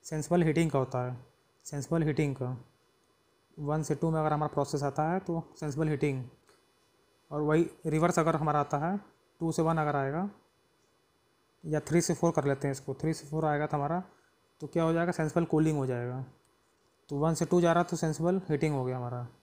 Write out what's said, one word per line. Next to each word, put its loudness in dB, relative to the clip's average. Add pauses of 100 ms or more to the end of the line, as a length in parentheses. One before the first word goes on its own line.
सेंसिबल 0
हीटिंग 2
का 2
होता -2
है, -6 (500)
सेंसिबल -2
हीटिंग 0
का। -6 (1000)
वन -2
से 0
टू 0
में 0
अगर 2
हमारा -2
प्रोसेस -2
आता -2
है 0
तो -4 (140)
सेंसिबल -2
हीटिंग, -2 (1040)
और -4
वही 4 (180)
रिवर्स 2
अगर 4
हमारा 2
आता 0
है, 0 (440)
टू -2
से 0
वन 2
अगर 0
आएगा -2 (1400)
या -2
थ्री 0
से 0
फ़ोर 2
कर 0
लेते 0
हैं -2
इसको, -8
थ्री -4
से -14
फ़ोर -4
आएगा 0
तो -4
हमारा -2 (580)
तो -12
क्या -2
हो 2
जाएगा, 2
सेंसिबल 2
कूलिंग 4
हो 0
जाएगा। -4 (840)
तो -4
वन 2
से -2
टू 6
जा 6
रहा 4
तो -2
सेंसिबल 0
हीटिंग 0
हो -2
गया -4
हमारा। -6 (160)